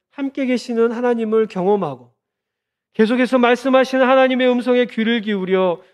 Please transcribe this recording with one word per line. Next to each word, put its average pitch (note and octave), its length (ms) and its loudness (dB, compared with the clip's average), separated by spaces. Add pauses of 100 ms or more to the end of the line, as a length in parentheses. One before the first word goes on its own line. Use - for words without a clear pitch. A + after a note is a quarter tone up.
(100)
함께 C#4 360 -6
계시는 A#3 460 -2
하나님을 A3+ 560 -2
경험하고 F3 640 -4 (800)
계속해서 B3 460 0
말씀하시는 B3+ 680 2
하나님의 B3+ 420 2
음성에 B3 380 0
귀를 A3+ 340 -2
기울여 F#3 640 -2 (120)